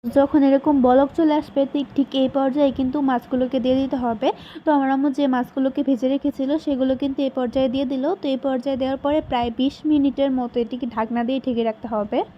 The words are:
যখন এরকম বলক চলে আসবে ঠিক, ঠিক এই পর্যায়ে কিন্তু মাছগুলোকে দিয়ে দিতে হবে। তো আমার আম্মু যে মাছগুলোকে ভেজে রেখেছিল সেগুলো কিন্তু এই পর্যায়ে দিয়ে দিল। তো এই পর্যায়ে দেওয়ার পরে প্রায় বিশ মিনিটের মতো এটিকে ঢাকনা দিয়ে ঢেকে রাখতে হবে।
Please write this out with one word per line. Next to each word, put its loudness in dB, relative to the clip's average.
যখন 4
এরকম 4
বলক 6
চলে 2
আসবে -2
ঠিক, -4
ঠিক 0
এই 2
পর্যায়ে 2
কিন্তু -2
মাছগুলোকে -2
দিয়ে 2
দিতে -2
হবে। -2
তো -2
আমার 2
আম্মু 2
যে 0
মাছগুলোকে -2
ভেজে 0
রেখেছিল -2
সেগুলো 0
কিন্তু -4
এই 0
পর্যায়ে 0
দিয়ে -2
দিল। -4
তো -10
এই 0
পর্যায়ে -4
দেওয়ার -2
পরে 0
প্রায় -2
বিশ 0
মিনিটের 2
মতো -2
এটিকে -4
ঢাকনা -4
দিয়ে -2
ঢেকে -2
রাখতে -4
হবে। -2